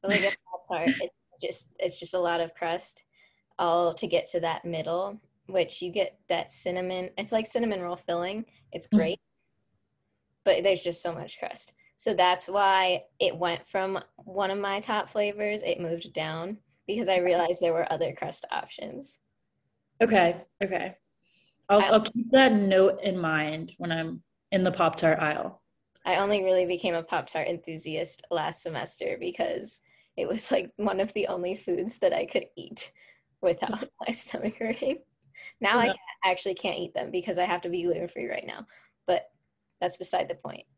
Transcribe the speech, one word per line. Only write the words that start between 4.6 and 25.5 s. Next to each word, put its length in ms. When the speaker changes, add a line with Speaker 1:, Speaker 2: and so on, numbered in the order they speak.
Speaker 1:
middle, 560
which 340
you 120
get 360
that 240
cinnamon. 680
It's 120
like 140
cinnamon 360
roll 160
filling. 480
It's 160
Speaker 2:
Mm-hmm. 100
Speaker 1:
great, 220
but 200
there's 200
just 200
so 100
much 240
crust. 360
So 200
that's 340
why 540
it 180
went 320
from 300
one 320
of 80
my 220
top 280
flavors, 540
it 180
moved 340
down 440
because 220
I 80
realized 440
there 120
were 200
other 240
crust 340
options. 680
Speaker 2:
Okay, 400
okay. 320
I'll, 100
Speaker 1:
I 60
Speaker 2:
I'll 160
keep 300
that 220
note 500
in 160
mind 580
when 140
I'm 320
in 120
the 80
Pop-Tart 460
aisle. 420